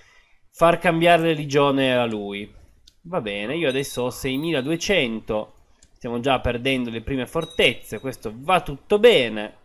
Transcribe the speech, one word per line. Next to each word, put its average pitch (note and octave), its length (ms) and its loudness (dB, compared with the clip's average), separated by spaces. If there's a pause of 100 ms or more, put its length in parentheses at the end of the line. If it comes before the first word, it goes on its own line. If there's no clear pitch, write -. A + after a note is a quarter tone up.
(580)
far E3+ 220 6
cambiare E3+ 420 4
religione C#3+ 760 2
a B2 100 2
lui. G#2 460 -6 (500)
Va E3+ 200 -6
bene, G#2+ 340 -6
io E3 140 -2
adesso C3 320 -4
ho B2 80 -2
seimiladuecento. C3+ 1400 -2 (380)
Stiamo A#2+ 280 -8
già B2+ 200 0
perdendo B2 500 -2
le A2+ 140 -8
prime B2+ 240 -6
fortezze, D#3+ 720 -2
questo A#2 340 -10
va E3 280 0
tutto D3+ 360 -2
bene. B2 680 2